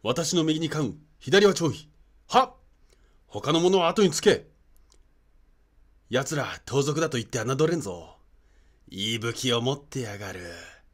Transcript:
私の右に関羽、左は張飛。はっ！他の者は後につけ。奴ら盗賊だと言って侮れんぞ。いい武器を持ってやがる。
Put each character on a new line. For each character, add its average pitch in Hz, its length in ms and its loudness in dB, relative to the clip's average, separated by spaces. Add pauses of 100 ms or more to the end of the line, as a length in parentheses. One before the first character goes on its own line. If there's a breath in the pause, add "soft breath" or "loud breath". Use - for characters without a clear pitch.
私 170 320 -2
の 165 80 4
右 156 160 0
に 160 100 -4
関 147 200 -2
羽、 95 60 -8 (260)
左 196 260 4
は 190 80 6
張 165 160 0
飛。 - 180 -12 (380)
は 254 200 4
っ！ - 80 -20 (720)
他 131 260 -4
の 160 80 4
者 185 180 4
は 170 100 2
後 175 140 2
に 180 80 6
つ - 100 -6
け。 - 280 2 (1600)
奴 139 280 -2
ら 131 100 -4 (180)
盗 139 180 0
賊 147 180 -2
だ 160 100 0
と 123 80 -4
言 110 80 -6
っ - 20 -20
て 110 160 -6
侮 135 220 0
れ 170 100 0
ん 151 60 -6
ぞ。 87 340 -12 (720)
い 104 280 -6
い - 20 -6
武 117 160 -4
器 127 180 -2
を 117 80 0
持 131 140 -2
っ 143 40 -10
て - 220 -12
や 104 160 -10
が 98 160 -12
る。 87 180 -14 (440)